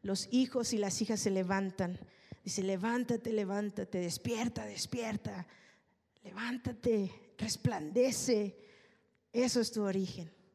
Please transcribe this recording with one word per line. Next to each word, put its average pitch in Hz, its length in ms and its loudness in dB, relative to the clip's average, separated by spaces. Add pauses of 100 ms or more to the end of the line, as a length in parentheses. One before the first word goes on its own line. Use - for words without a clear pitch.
Los 196 300 -2
hijos 254 420 2
y 220 40 0
las 202 240 0
hijas 220 200 0
se 202 100 2
levantan." 190 640 0 (460)
Dice, 196 180 -4
"Levántate, 233 680 0
levántate, 202 680 -2
despierta, 220 640 -2
despierta. 208 840 -6 (760)
Levántate, 226 880 0 (280)
resplandece." 220 1200 2 (760)
Eso 240 300 4
es 220 100 0
tu 214 120 -2
origen. 190 460 -2 (260)